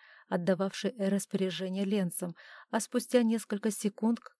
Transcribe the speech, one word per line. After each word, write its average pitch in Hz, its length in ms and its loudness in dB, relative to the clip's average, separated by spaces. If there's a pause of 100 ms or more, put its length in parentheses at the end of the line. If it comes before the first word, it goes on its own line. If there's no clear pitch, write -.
(280)
отдававшей 190 680 0
распоряжение 190 880 0
ленцам, 185 500 0 (360)
а 220 100 0
спустя 247 420 2
несколько 220 480 0
секунд 220 480 0 (220)